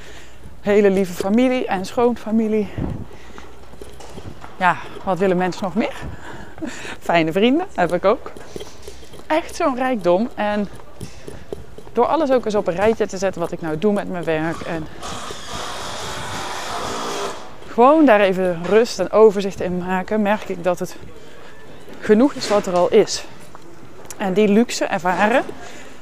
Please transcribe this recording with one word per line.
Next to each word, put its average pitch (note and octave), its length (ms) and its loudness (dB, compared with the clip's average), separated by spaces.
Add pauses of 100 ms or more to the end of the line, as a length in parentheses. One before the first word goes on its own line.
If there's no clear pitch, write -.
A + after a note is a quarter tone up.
(600)
hele G3+ 280 6
lieve F#3 240 2
familie B3 540 2
en F#3+ 180 -2
schoonfamilie. A3 840 2 (1900)
Ja, F3 200 4 (260)
wat F#3 140 0
willen F#3 200 4
mensen F3+ 260 0
nog F3 120 -2
meer? D#4+ 200 0 (1040)
Fijne E3 320 2
vrienden B3 440 4
heb E3+ 180 2
ik F3+ 120 2
ook. A3+ 260 2 (960)
Echt D#4+ 280 0
zo'n D#4 200 0
rijkdom. A#3 600 2
En G#3 340 0 (1200)
door A#3+ 120 4
alles D4 260 2
ook B3+ 140 4
eens G#3 100 0
op G3+ 120 0
een E3+ 80 0
rijtje G#3+ 320 2
te G3 100 -6
zetten F3+ 240 -2
wat E3+ 100 -2
ik F3 100 -8
nou D#3 160 -4
doe G#3 160 2
met G3 160 -2
mijn F3 140 -4
werk. D#3+ 380 0
En D#3+ 260 -6 (2750)
gewoon C#4+ 380 6
daar G#3+ 140 8
even F#3 460 2
rust G#3+ 340 4
en F3+ 120 -2
overzicht G3+ 500 6
in F3+ 160 -2
maken, F#3 440 -2
merk G#3 280 0
ik F3+ 140 -6
dat F3+ 160 0
het F3+ 160 -6 (1040)
genoeg A3+ 340 6
is B3+ 140 -6
wat G3+ 180 2
er F3+ 100 0
al F3 140 6
is. - 360 4 (920)
En F#3+ 160 -2
die G#3+ 140 6
luxe A3 380 4
ervaren, G3 580 2 (580)